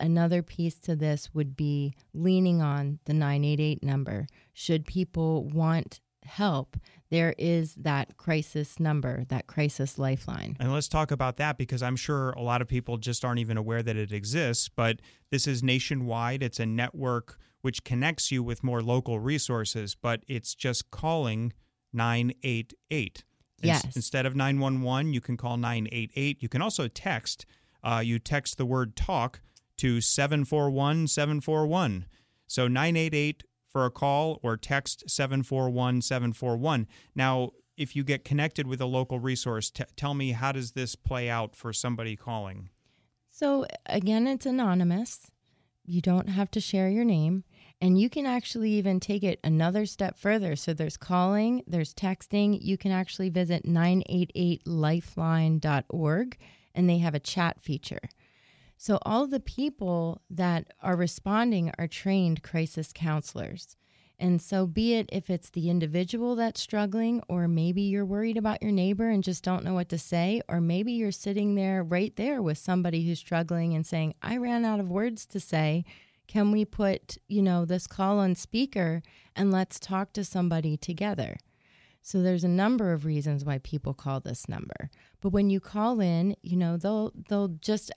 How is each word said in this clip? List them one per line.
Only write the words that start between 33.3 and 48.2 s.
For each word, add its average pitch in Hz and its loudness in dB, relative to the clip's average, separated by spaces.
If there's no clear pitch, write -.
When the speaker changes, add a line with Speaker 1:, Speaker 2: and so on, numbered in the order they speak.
Speaker 2:
for 131 2
a 123 2
call, 143 0
or 113 2
text - -4
seven 135 0
four 131 0
one 123 2
seven 120 -2
four 120 -2
one. 127 0
Now, 131 0
if - -6
you 139 0
get 139 -2
connected 147 0
with 127 -4
a 127 0
local 127 -2
resource, 120 -2
t-, - -8
tell 143 -4
me, 135 -2
how 127 -2
does 127 -6
this 127 -6
play 123 -4
out 117 -4
for 117 -8
somebody 113 -4
calling? 98 -10
Speaker 1:
So 277 0
again, 220 2
it's 269 -2
anonymous. 196 0
You 175 0
don't 185 2
have 196 0
to 220 0
share 190 0
your 220 2
name. 180 2
And 185 6
you 233 4
can 277 -2